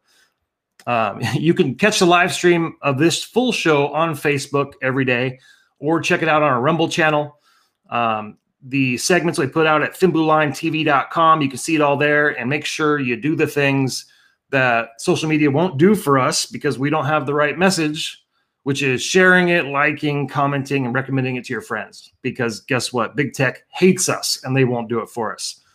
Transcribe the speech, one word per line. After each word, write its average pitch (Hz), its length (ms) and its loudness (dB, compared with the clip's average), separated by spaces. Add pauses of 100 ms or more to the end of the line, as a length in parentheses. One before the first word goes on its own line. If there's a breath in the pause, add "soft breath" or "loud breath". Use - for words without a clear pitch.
(880)
Um, 110 420 -2
<laughs> 131 60 -6
you 156 180 2
can 147 220 0
catch 208 240 0
the 190 80 4
live 175 260 4
stream 170 480 0
of 139 180 -2
this 160 240 2
full 247 300 -2
show 143 360 2
on 156 260 -2
Facebook 139 640 -2
every 131 240 0
day, 127 340 -2 (400 soft breath)
or 160 220 0
check 170 220 0
it 160 60 0
out 151 140 4
on 147 80 4
our 120 120 0
Rumble 160 260 2
channel. 156 500 0 (520)
Um, 110 480 -4 (260)
the 131 320 -2
segments 170 440 0
we 135 80 0
put 160 180 0
out 151 160 2
at - 140 -4
thin 180 160 4
blue 160 120 2
line 156 280 2
T 160 180 -6
V 156 140 -2
dot 143 260 2
com, 160 320 2
you 139 60 0
can 123 100 -12
see 165 160 -4
it 160 60 2
all 143 160 2
there, 147 320 2 (100)
and 120 100 -4
make 147 160 -4
sure 147 360 -2
you 123 160 -2
do 143 180 -2
the 156 100 0
things 139 640 0 (440 soft breath)
that 123 480 0
social 160 300 0
media 151 220 2
won't 147 280 0
do 190 180 6
for 139 200 2
us 131 300 0
because 127 320 -6
we 139 100 -2
don't 147 180 -2
have 151 200 0
the 143 80 -2
right 147 240 0
message, 165 640 -2 (400)
which 135 180 -2
is 131 220 0
sharing 180 460 4
it, 175 160 2
liking, 147 640 -2
commenting, 139 580 -2
and 120 80 -4
recommending 131 400 -2
it 123 100 -8
to 131 80 -10
your 110 80 -6
friends. - 520 -12 (100)
Because 117 380 -6
guess - 320 -4
what? 110 240 -4
Big 143 160 -2
tech 127 380 -4
hates 185 380 2
us, - 360 -4
and 131 120 -2
they 135 60 4
won't 120 260 -2
do 117 120 -2
it 98 80 -8
for 104 260 -6
us. - 260 -12 (140)